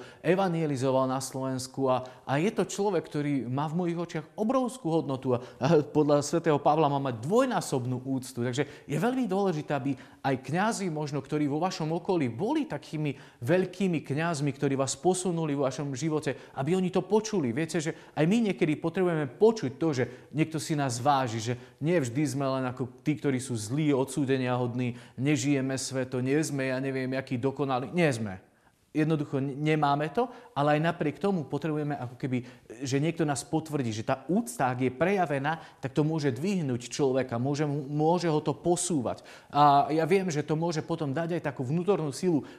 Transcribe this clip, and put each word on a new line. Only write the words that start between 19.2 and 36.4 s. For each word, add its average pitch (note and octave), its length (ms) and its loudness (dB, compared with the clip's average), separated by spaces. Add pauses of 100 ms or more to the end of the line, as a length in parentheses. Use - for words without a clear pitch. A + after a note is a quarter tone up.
počuť G#3 560 2
to, E3 80 2
že B2+ 400 -4
niekto D#3 320 -2
si D#3 160 -2
nás B2+ 240 -2
váži, B2+ 400 2
že A#2+ 120 -2 (280)
nie E3+ 160 2
vždy C3 240 0
sme C#3 240 -2
len C3 240 -2
ako B2 320 -8
tí, D3 160 0
ktorí C3 240 0
sú B2 160 -4
zlí, C3+ 320 0
odsúdeniahodní, B2+ 1040 0 (240)
nežijeme C3+ 560 2
sveto, B2+ 480 -4
nie C3+ 160 2
sme, C#3 320 -2
ja B2+ 80 -2
neviem, C3 400 -2
aký C3 240 -4
dokonalý. C3+ 480 -2
Nie D#3+ 240 2
sme. G#2 240 -6 (540)
Jednoducho D3+ 480 0
n-, C#3 240 -4
nemáme D3+ 480 2
to, B3 160 0 (240)
ale D3 240 4
aj D#3+ 160 2
napriek D3+ 240 -2
tomu F#3+ 320 0
potrebujeme D3+ 480 -2
ako B2 240 -10
keby, B2 240 -2 (400)
že C3+ 160 0
niekto E3 240 0
nás C#3+ 160 0
potvrdí, D3 480 -2
že A2 160 -4
tá C3 240 -2
úcta, F#3 400 0
ak B2+ 160 0
je B2 80 2
prejavená, D#3+ 640 0 (240)
tak - 160 -4
to D#3 80 4
môže D3+ 240 0
dvihnúť C3+ 640 -2